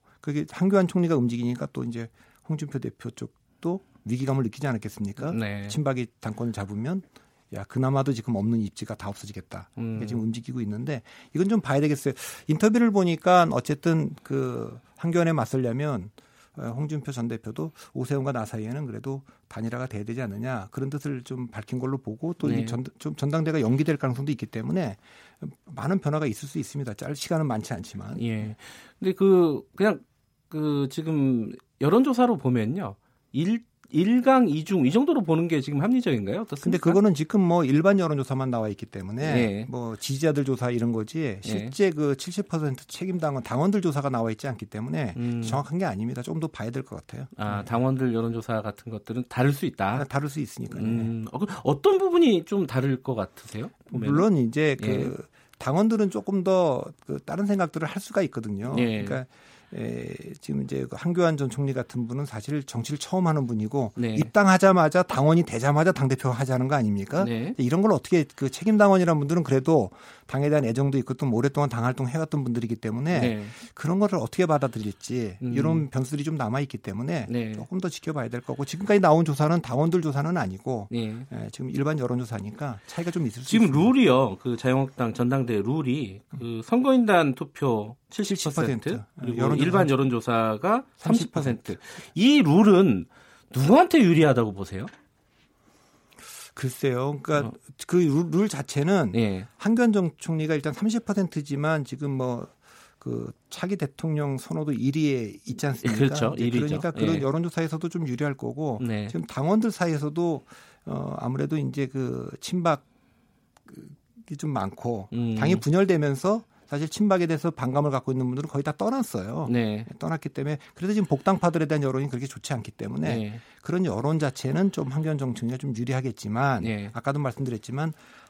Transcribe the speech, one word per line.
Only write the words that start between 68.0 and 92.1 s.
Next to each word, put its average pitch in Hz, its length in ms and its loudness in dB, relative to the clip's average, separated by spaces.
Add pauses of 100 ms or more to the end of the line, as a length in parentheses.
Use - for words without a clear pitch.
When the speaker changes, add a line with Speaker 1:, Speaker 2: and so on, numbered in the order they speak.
Speaker 1:
그 135 140 -2
책임 214 280 2
당원이라는 185 420 6
분들은 156 240 0
그래도 135 460 4 (360)
당에 143 240 0
대한 151 140 4
애정도 135 360 0
있고 131 160 -4
또 139 140 -2
오랫동안 135 400 0
당 117 140 -4
활동 127 240 -2
해왔던 151 380 -2
분들이기 117 320 -2
때문에, 131 420 -2
Speaker 2:
네. 110 240 -2 (300)
Speaker 1:
그런 175 260 -2
거를 196 200 2
어떻게 123 260 0
받아들일지, 117 960 -2
Speaker 2:
음. 123 120 -4
Speaker 1:
이런 151 360 0
변수들이 131 340 -4
좀 156 120 -4
남아있기 131 420 -4
때문에 120 520 -6
Speaker 2:
네. 117 240 -4
Speaker 1:
조금 113 280 -8
더 180 80 -4
지켜봐야 143 400 -6
될 120 100 -8
거고, 131 240 -6
지금까지 196 380 2
나온 165 240 8
조사는 151 360 2
당원들 160 400 0
조사는 156 360 -2
아니고, 101 540 -4
Speaker 2:
네. 117 420 -6
Speaker 1:
에, 110 180 -10
지금 131 200 -10
일반 143 280 -2
여론조사니까 120 880 -4
차이가 170 240 -6
좀 165 160 0
있을 123 160 -8
수 - 60 -12
Speaker 2:
지금 220 180 6
Speaker 1:
있습니다. 160 240 6
Speaker 2:
룰이요, 131 500 6
그 120 140 -2
자유한국당 127 580 0
전당대회 123 480 0
룰이 127 600 -2 (180)
그 117 240 -8
선거인단 226 720 4
투표 123 600 -2 (120)
칠십 196 280 -2
퍼센트, - 60 -6
Speaker 1:
칠십 143 120 -4
퍼센트. 139 480 -2 (160)
Speaker 2:
그리고 117 180 -4
Speaker 1:
여론조사 139 280 2
Speaker 2:
일반 175 240 4
여론조사가 120 960 0 (120)
삼십 196 340 2
퍼센트. 131 420 -2
Speaker 1:
삼십 - 40 -8
퍼센트. - 0 - (380)